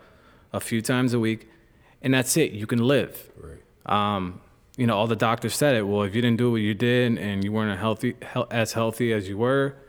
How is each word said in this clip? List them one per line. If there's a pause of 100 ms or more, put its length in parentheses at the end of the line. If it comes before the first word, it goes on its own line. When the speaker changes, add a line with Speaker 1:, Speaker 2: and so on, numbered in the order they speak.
(520)
Speaker 1:
a
few
times
a
week, (520)
and
that's
it.
You
can
live. (120)
Speaker 2:
Right. (280)
Speaker 1:
Um, (380)
you
know,
all
the
doctors
said
it.
"Well,
if
you
didn't
do
what
you
did
and
you
weren't
a
healthy,
hel-,
as
healthy
as
you
were, (140)